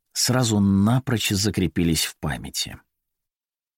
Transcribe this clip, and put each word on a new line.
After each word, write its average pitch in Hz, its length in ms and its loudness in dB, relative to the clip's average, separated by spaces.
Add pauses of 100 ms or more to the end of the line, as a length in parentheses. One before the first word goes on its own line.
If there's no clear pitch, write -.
(120)
сразу 120 480 0
напрочь 104 680 2
закрепились 92 760 0
в - 140 -8
памяти. 65 600 -8 (1000)